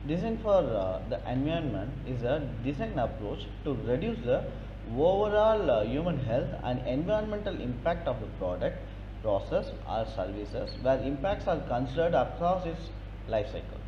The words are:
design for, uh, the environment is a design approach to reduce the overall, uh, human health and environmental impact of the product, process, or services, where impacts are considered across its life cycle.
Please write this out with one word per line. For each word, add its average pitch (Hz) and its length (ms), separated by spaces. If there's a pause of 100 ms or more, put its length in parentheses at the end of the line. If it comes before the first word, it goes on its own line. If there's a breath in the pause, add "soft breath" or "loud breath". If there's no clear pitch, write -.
design 208 320
for, 202 180
uh, 98 420 (100)
the 120 100 (120)
environment 135 600 (160)
is 123 160
a 143 240 (160)
design 147 340
approach 104 480 (200)
to 143 100 (100)
reduce 180 400
the 123 180 (540 loud breath)
overall, 208 720
uh, 110 160
human 143 340
health 123 300 (140)
and 123 240
environmental 202 760
impact 165 460
of 120 120
the 104 80 (120)
product, 92 380 (440 loud breath)
process, - 500 (160)
or 110 180 (100)
services, 101 560 (100)
where 131 220
impacts 165 440
are 170 200
considered 135 480
across 170 500
its 165 240 (380)
life 110 200
cycle. 76 400